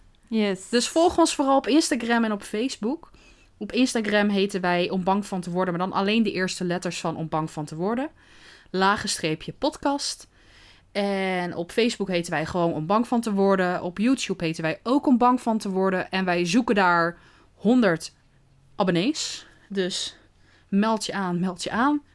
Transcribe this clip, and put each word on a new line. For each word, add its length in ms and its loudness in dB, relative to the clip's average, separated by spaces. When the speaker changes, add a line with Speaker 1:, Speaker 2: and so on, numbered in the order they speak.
Speaker 1:
Yes. 420 -2
Speaker 2:
Dus 200 0
volg 280 2
ons 180 4
vooral 220 2
op 100 0
Instagram 560 2
en 80 -2
op 120 -6
Facebook. 680 -6
Op 140 -10
Instagram 580 2
heten 320 0
wij 280 0
Om 140 -2
Bang 220 2
Van 160 -6
Te 80 -8
Worden, 280 -2
maar 100 -2
dan 100 -4
alleen 260 2
de 80 0
eerste 320 -4
letters 360 -4
van 160 -4
Om 140 -6
Bang 220 -4
Van 140 -8
Te 100 -14
Worden. 340 -4
Lage 380 0
streepje 460 -4
podcast. 720 -4
En 640 -2
op 160 -8
Facebook 360 0
heten 240 -2
wij 140 2
gewoon 280 2
Om 120 -4
Bang 220 2
Van 140 2
Te 120 -2
Worden. 480 2
Op 160 -6
YouTube 480 0
heten 180 -4
wij 200 -2
ook 220 2
Om 120 6
Bang 240 4
Van 160 0
Te 120 -4
Worden. 420 0
En 140 0
wij 200 2
zoeken 300 2
daar 420 4
honderd 600 2
abonnees. 680 -2
Dus 460 -6
meld 380 0
je 80 -8
aan, 260 -2
meld 240 -4
je 80 -6
aan. 300 0